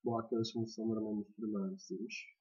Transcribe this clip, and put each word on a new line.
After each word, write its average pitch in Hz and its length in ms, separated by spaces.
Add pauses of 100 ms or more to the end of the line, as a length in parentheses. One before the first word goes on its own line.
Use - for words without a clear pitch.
Bu 117 140
arkadaşımız 113 560
sanırım 110 340
endüstri 107 380
mühendisiymiş. 101 960